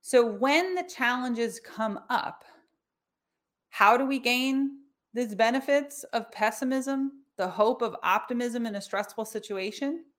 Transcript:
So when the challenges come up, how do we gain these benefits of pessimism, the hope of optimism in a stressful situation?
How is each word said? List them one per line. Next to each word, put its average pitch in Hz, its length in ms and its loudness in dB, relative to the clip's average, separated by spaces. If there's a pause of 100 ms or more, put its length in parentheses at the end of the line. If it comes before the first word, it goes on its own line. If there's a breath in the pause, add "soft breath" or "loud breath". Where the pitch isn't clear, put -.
So 247 220 6
when 277 500 2
the 359 80 -2
challenges 247 760 -2
come 220 400 -6 (100)
up, - 340 -4 (1300)
how 214 260 6
do 269 80 2
we 269 140 0
gain 269 600 0 (360)
these 226 200 -2
benefits 262 800 2
of 226 200 -4
pessimism, 262 880 -2 (140)
the 185 120 -2
hope 214 340 2
of 220 200 -2
optimism 233 640 0
in 208 100 -6
a 202 40 -6
stressful 208 440 -6
situation? 220 800 -6 (140)